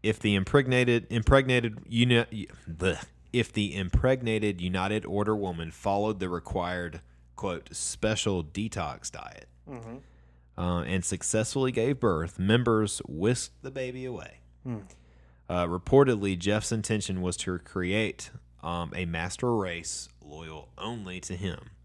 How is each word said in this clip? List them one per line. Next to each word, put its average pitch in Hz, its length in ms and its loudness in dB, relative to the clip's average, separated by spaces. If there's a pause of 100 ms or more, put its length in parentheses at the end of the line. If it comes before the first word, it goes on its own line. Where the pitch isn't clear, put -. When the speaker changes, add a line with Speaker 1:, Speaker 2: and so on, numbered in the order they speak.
Speaker 1:
if 107 160 2
the 104 160 4
impregnated, 123 720 4
impregnated 123 760 4
uni-, 117 600 4 (200)
the, 85 360 0 (300)
if 120 180 0
the 101 240 0
impregnated 107 840 2
United 92 440 0
Order 104 300 0
woman 85 360 -4
followed 101 480 0
the 92 100 -4
required, 87 720 -6 (340)
quote, - 400 -6
"special 104 680 0
detox 82 680 -6
diet," - 360 -16 (220)
Speaker 2:
Mm-hmm. 117 280 -14 (600)
Speaker 1:
uh, 87 260 0
and 87 200 -2
successfully 110 680 0
gave 123 280 0
birth, 85 400 0
members 110 680 4
whisked 95 560 -2
the 135 80 -10
baby 127 340 -6
away. 120 340 -10 (240)
Speaker 2:
Hmm. 120 140 -6 (720)
Speaker 1:
Uh, 87 160 0
reportedly, 101 720 4
Jeff's 101 340 0
intention 104 500 -2
was 90 160 0
to 90 200 -4
create, 95 720 -2 (340)
um, 85 320 -6
a 90 100 -4
master 87 500 -2
race 87 520 -6 (160)
loyal 80 540 -14
only 98 440 -8
to 92 140 -8
him. 90 360 -6 (140)